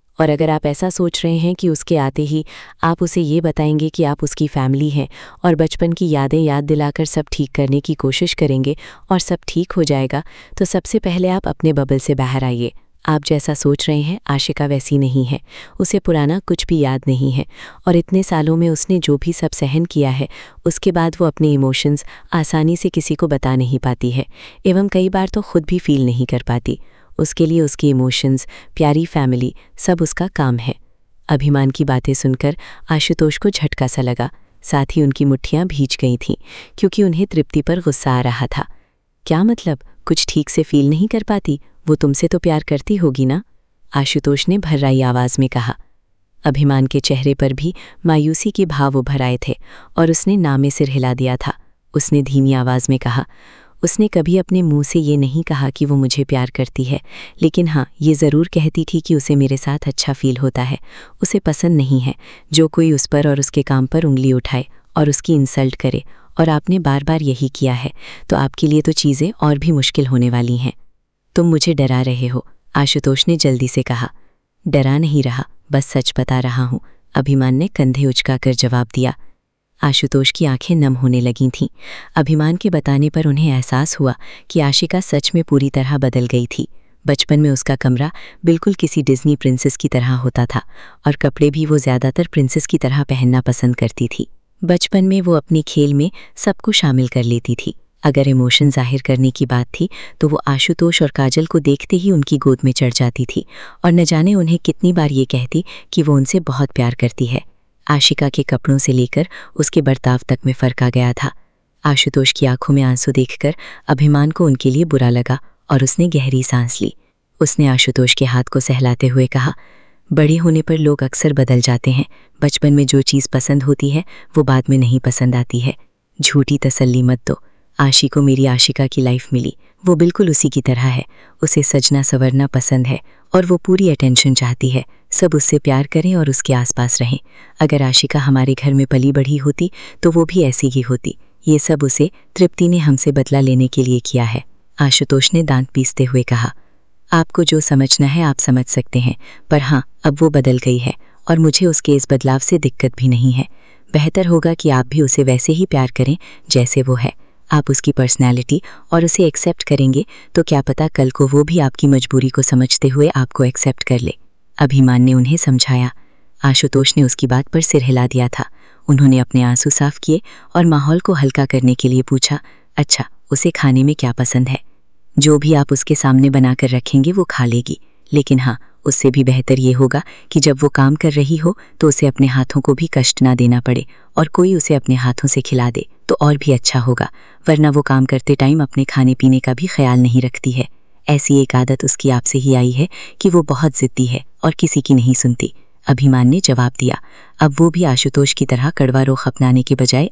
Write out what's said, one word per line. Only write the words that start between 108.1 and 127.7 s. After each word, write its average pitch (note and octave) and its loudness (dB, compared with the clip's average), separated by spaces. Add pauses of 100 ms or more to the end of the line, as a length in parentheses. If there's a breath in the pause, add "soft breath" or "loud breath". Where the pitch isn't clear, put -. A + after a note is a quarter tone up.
के C#3 -4
कपड़ों C#3 0
से - 0
लेकर B2+ 0 (280 loud breath)
उसके - -2
बर्ताव B2+ 0 (100)
तक - -2
में C3 0
फ़र्क B2 -2
आ B2 2
गया B2 0
था। - -6 (540)
आशुतोष C3+ 0
की - -2
आंखों B2+ 0
में C#3 4
आंसू B2+ 0
देखकर C3 -2 (320 loud breath)
अभिमान D3 2
को F3 0
उनके C3+ 2
लिए D3 2
बुरा C3+ 2
लगा B2 0 (300)
और C3+ 2
उसने E3+ 2
गहरी C3 0
सांस A#2+ 0
ली। - -6 (440)
उसने D3 2
आशुतोष B2+ 2
के C3+ 0
हाथ B2 0
को - -2
सहलाते B2+ 0
हुए B2+ 2
कहा, C3 -2 (600 soft breath)
बड़े D3+ 4
होने E3 2
पर D#3+ -2
लोग D3 2
अक्सर D3 0
बदल B2+ 2
जाते B2 0
हैं, C3 0 (360 soft breath)
बचपन C#3+ 2
में C#3+ 4
जो C3+ 6
चीज़ C3+ 0
पसंद C#3 0
होती C#3 0
है, D#3 -2 (340 loud breath)
वो D3+ 4
बाद C3 2
में C3+ 4
नहीं B2+ 2
पसंद B2 0
आती A#2+ -2
है। B2+ -2 (460)
झूठी C#3+ 2
तसल्ली B2+ 2
मत B2 2
दो, - -4 (380)